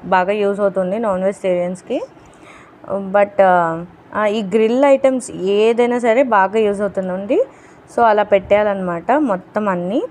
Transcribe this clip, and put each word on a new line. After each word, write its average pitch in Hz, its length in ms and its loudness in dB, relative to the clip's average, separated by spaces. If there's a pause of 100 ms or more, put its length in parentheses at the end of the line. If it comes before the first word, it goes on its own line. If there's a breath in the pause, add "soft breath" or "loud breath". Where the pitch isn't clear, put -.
(140)
బాగా 185 280 0
యూజ్ 202 220 -2
అవుతుంది, 190 420 -2
నాన్ 185 220 -2
వెజిటేరియన్స్‌కి. 185 720 -4 (1120 loud breath)
But, 202 260 2 (760)
ఆ, 214 80 0 (120)
ఈ 226 40 -2 (140)
గ్రిల్ 226 280 2 (100)
ఐటమ్స్ 262 360 0 (300)
ఏదైనా 240 460 2
సరే 240 180 4 (120)
బాగా 196 300 2
యూజ్ 202 200 -2
అవుతుందండి. 190 520 -4 (560 loud breath)
So 247 160 0
అలా 208 240 2
పెట్టేయాలన్నమాట 190 760 0 (220)
మొత్తం 190 320 -6 (120)
అన్నీ. 185 340 -4